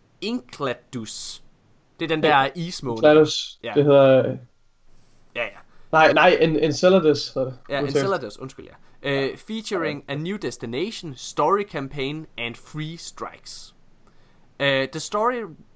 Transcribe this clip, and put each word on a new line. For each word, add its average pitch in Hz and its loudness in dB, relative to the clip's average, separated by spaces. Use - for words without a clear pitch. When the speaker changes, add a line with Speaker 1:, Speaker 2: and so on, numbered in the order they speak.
Speaker 1:
Inkladus." - -8
Det 160 -4
er 160 0
den 156 -2
Speaker 2:
Ja. 156 4
Speaker 1:
der 139 4
ismåne. 160 -8
Speaker 2:
Inkladus, 151 4
Speaker 1:
Ja. 113 -8
Speaker 2:
det 143 4
hedder, 135 6
øh, 127 -6
Speaker 1:
Ja, 120 -6
ja. 110 -6
Speaker 2:
Nej, 160 6
nej, 156 6
En-, 160 2
Enceladus 156 2
hedder 131 -4
det. 127 -14
Speaker 1:
Ja, 139 -4
Speaker 2:
Udtale. 143 -2
Speaker 1:
Enceladus, 143 -4
undskyld, - -16
ja. 139 -6
Øh, - -14
featuring 185 -8
a 139 -8
new 175 -6
destination, 147 -8
story 190 -2
campaign 143 -8
and 117 -8
free 156 -12
strikes. - -16
Øh, 135 0
the 156 -10
story, 226 -2